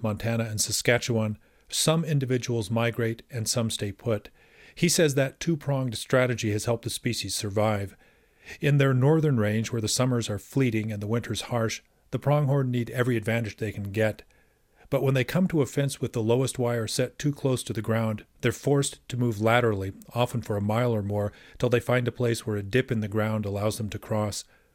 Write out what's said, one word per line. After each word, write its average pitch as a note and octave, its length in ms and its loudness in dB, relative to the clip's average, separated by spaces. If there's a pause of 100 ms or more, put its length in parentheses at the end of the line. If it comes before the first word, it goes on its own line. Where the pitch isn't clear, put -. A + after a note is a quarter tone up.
Montana, A2+ 440 -2
and G#2+ 160 -4
Saskatchewan, A2 800 0 (300)
some D#3+ 360 0
individuals B2 680 -2
migrate A2+ 600 -2
and A2+ 180 -6
some A2+ 200 0
stay G#2+ 220 -4
put. G#2 400 -4 (460)
He F3 120 2
says D#3 280 4
that C3+ 240 0
two-pronged C#3 580 -2
strategy B2+ 540 2
has G#2 140 -4
helped A#2+ 180 0
the A2+ 60 -6
species G#2 440 -6
survive. G#2 640 -2 (640)
In C#3+ 180 4
their C3+ 140 4
northern C#3+ 460 4
range, G#2+ 320 0
where A#2+ 100 -4
the G#2+ 80 0
summers B2+ 400 0
are G#2 100 -4
fleeting A2 520 0
and G#2 100 -6
the G#2 60 -6
winters A2 360 -2
harsh, A2+ 380 -2 (300)
the C3 80 -2
pronghorn C#3 520 2
need A#2+ 200 -2
every B2 260 0
advantage A2+ 400 -2
they G#2+ 140 -4
can G#2 140 -8
get. G#2 380 0 (680)
But B2+ 120 0
when C3+ 120 2
they B2+ 100 2
come F3+ 240 2
to D#3 140 2
a A#2+ 40 0
fence C#3 340 -2
with A#2+ 120 -4
the A#2 100 0
lowest B2 360 2
wire A#2+ 300 0
set B2 300 -2
too D3 140 0
close C3 300 0
to - 100 -6
the A#2 80 -4
ground, A2 460 -2 (140)
they're A#2 120 2
forced C#3+ 460 0 (100)
to B2 80 -6
move A#2+ 240 2
laterally, A2 520 4 (200)
often A#2+ 300 0
for G#2+ 140 -2
a G2+ 40 0
mile A2+ 320 2
or G#2+ 100 0
more, G2+ 300 -2 (260)
till B2 100 2
they A#2+ 120 2
find B2 280 2
a A#2 40 -2
place A#2 320 -2
where G#2+ 120 -2
a G2+ 80 -4
dip B2 260 0
in A2+ 100 0
the G#2+ 80 -2
ground G#2+ 380 0
allows G2+ 320 -2
them G#2+ 120 -4
to A2 80 -8
cross. G#2+ 460 -2 (300)